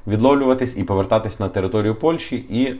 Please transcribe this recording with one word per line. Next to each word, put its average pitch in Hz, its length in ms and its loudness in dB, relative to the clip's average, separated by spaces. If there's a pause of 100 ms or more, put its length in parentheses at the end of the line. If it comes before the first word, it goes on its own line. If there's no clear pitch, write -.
відловлюватись 127 720 2
і 98 60 -2
повертатись 98 560 0
на 95 100 -2
територію 104 460 0
Польщі. 156 400 -2
І, 127 440 -2